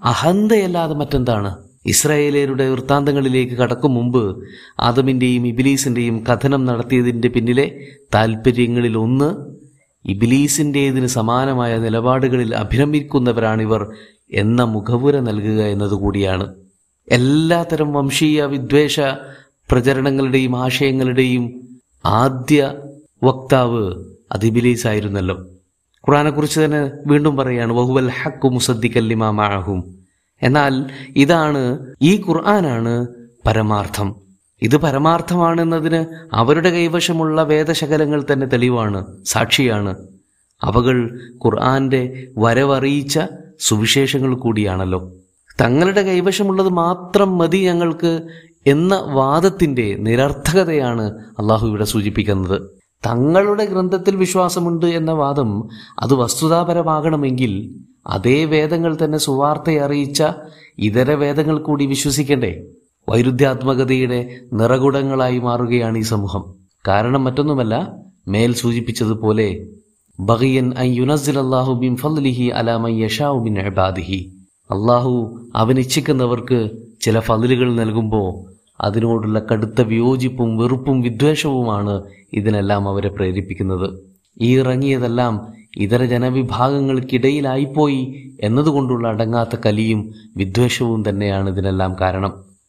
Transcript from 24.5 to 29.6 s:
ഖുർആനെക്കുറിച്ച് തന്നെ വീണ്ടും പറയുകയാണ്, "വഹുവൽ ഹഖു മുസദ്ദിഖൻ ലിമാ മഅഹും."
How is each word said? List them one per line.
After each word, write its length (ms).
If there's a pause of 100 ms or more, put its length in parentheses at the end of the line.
ഖുർആനെക്കുറിച്ച് 500
തന്നെ 300 (160)
വീണ്ടും 300
പറയുകയാണ്, 360
"വഹുവൽ 380 (120)
ഹഖു 260
മുസദ്ദിഖൻ 540
ലിമാ 280
മഅഹും." 640 (480)